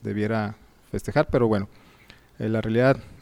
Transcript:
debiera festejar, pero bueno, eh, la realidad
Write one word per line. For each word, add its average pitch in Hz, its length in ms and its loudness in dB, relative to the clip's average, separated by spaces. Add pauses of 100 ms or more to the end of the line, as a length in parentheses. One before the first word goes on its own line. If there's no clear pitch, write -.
debiera 107 540 -4 (340)
festejar, 139 400 -2
pero 123 160 2
bueno, 104 220 0 (680)
eh, 110 100 -4
la 110 140 -2
realidad 117 340 2 (260)